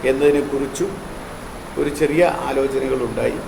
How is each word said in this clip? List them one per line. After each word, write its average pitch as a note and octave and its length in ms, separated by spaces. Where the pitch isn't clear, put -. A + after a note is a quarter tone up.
എന്നതിനെക്കുറിച്ചും C#3 840
ഒരു D3 120
ചെറിയ D3+ 360
ആലോചനകളുണ്ടായി. C3 1200